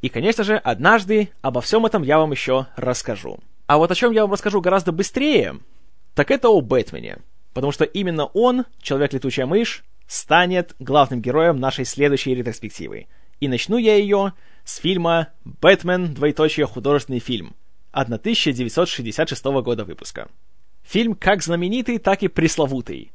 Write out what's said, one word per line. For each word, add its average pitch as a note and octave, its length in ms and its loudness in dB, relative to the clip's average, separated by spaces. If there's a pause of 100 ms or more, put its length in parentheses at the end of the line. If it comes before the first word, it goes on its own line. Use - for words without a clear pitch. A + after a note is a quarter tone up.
И, B2+ 100 -4
конечно G3+ 340 0
же, G#3+ 120 2
однажды G3 720 2 (120)
обо B2 180 0
всём A3+ 260 2
этом G3+ 180 0
я D3 140 4
вам D#3 120 4
ещё C3 360 0 (100)
расскажу. A#2+ 640 -4 (280)
А D3 120 6
вот E3+ 120 6
о F#3 40 2
чём A#3+ 180 2
я A3 100 4
вам G3+ 100 2
расскажу G3+ 280 0
гораздо F3+ 320 2
быстрее, F#3+ 680 0 (560)
так - 160 2
это C4+ 180 4
о G#3 120 8
Бэтмене, G2 580 -2 (340)
потому C3+ 200 -2
что - 120 2
именно E3+ 420 -2
он, B3 380 2 (160)
Человек-летучая C3+ 680 -2
мышь, G#3 380 0 (220)
станет F3+ 720 2
главным C3 420 2
героем C#3+ 380 2
нашей C3 260 -2
следующей C#3 500 0
ретроспективы. G#2 760 -8 (320)
И C#3+ 80 0
начну C3+ 280 0
я A3+ 200 6
её G3+ 360 2 (320)
с - 140 -12
фильма E3+ 500 2 (160)
«Бэтмен, F3+ 720 2
двоеточие, D3 520 2
художественный C3 540 0
фильм» G#2+ 340 -6 (360)
одна A#2+ 260 -2
тысяча F3+ 360 0
девятьсот B2 360 0
шестьдесят A#2 400 -4
шестого C3+ 320 -2
года A2+ 240 -2
выпуска. - 440 -12 (540)
Фильм A3+ 320 0
как F#3+ 280 2
знаменитый, G#3 560 -2
так G3 240 2
и F#3+ 60 0
пресловутый C3+ 880 -2